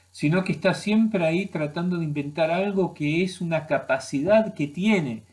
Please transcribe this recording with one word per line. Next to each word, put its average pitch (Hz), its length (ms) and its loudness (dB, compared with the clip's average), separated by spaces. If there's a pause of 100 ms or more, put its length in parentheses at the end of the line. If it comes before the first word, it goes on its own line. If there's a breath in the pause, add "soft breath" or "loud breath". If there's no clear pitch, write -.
(120 soft breath)
sino 170 320 0
que 185 100 -2
está 185 200 0
siempre 214 500 2
ahí 170 220 2
tratando 175 540 -4
de 165 60 -2
inventar 147 440 -2
algo 190 460 0
que 156 280 0
es 185 180 -4
una 160 260 -2
capacidad 151 880 2
que 147 100 -2
tiene, 165 680 0